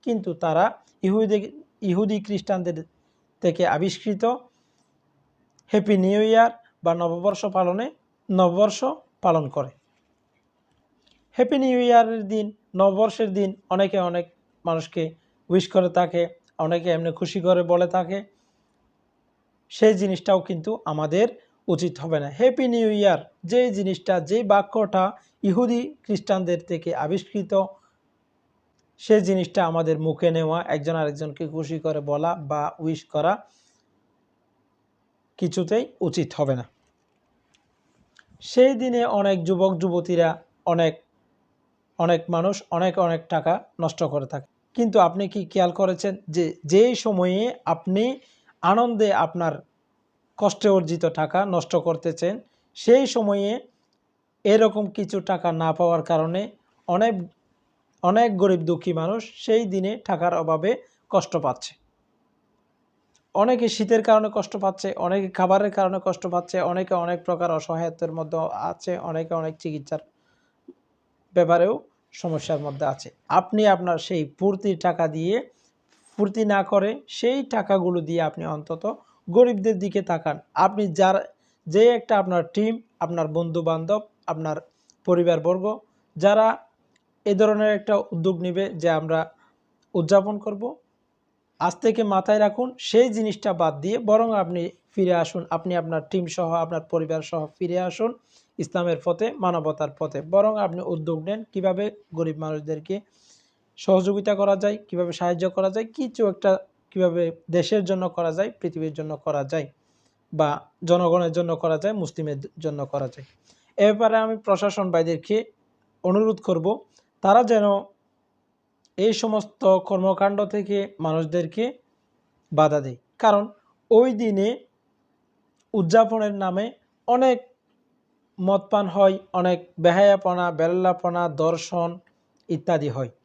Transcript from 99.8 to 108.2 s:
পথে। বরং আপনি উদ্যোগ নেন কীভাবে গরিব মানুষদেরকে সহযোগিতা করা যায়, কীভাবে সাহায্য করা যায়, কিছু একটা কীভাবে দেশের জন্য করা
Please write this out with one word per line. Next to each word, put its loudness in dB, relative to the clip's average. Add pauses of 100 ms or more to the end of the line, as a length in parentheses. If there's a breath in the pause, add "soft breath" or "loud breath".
পথে। -6 (140)
বরং 4 (120)
আপনি -6 (120)
উদ্যোগ -4
নেন -6 (120)
কীভাবে -2 (320)
গরিব -4
মানুষদেরকে -8 (840 soft breath)
সহযোগিতা 2
করা 2
যায়, 0 (120)
কীভাবে -4
সাহায্য 0 (100)
করা 0
যায়, -2 (100)
কিছু -6 (100)
একটা 0 (400)
কীভাবে 0 (320)
দেশের 2
জন্য -2 (140)
করা -2